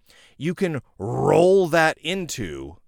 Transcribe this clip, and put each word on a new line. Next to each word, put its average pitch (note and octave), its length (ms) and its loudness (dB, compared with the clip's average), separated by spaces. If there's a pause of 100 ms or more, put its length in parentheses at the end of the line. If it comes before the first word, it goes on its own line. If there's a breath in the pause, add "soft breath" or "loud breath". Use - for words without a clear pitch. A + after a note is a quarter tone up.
(380 soft breath)
you E3 160 -6
can E3 300 -4 (160)
roll D3 720 4
that D#3+ 280 2
into G#2 800 -8 (100)